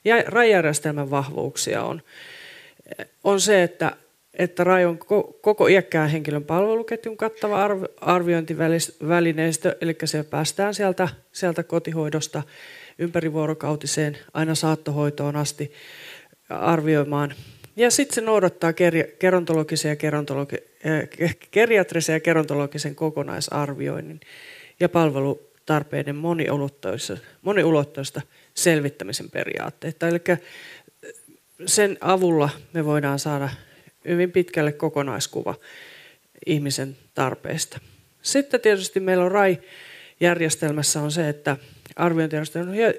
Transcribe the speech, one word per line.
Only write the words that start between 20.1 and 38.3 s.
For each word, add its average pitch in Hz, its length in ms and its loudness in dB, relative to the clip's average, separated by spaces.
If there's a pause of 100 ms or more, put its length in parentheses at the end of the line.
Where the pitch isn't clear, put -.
äh, 156 220 -2
ke-, - 440 -4
geriatrisen 190 600 2
ja 156 80 0
gerontologisen 147 720 0
kokonaisarvioinnin 147 1300 -6 (600)
ja 175 80 2
palvelutarpeiden 143 1300 -2
moniulottoisa-, 143 1040 -4 (240)
moniulottoista 151 800 0 (340)
selvittämisen 143 760 -2
periaatteita. - 800 -6
Elikkä 170 280 2 (1300)
sen 202 340 2
avulla 170 500 4 (220)
me 165 120 -2
voidaan 147 340 0
saada 139 300 -2 (600)
hyvin 175 240 2
pitkälle 165 400 0
kokonaiskuva - 840 -4 (920)
ihmisen 139 500 -2 (180)
tarpeesta. - 640 -4 (420)
Sitten 277 380 0